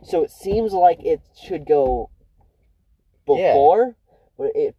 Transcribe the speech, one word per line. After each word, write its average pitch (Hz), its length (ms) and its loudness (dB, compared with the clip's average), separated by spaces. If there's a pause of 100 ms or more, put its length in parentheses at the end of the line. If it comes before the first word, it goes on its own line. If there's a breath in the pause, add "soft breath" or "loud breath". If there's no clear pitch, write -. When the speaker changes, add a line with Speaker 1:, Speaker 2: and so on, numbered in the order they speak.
Speaker 1:
So 339 220 -4
it - 80 -4
seems 208 420 -6
like - 320 2
it 156 160 -2 (180)
should 156 280 -12
go 131 420 0 (1200)
Speaker 2:
Yeah. 147 260 0
Speaker 1:
before, 208 420 2 (440)
but 139 160 -6
it 147 240 -4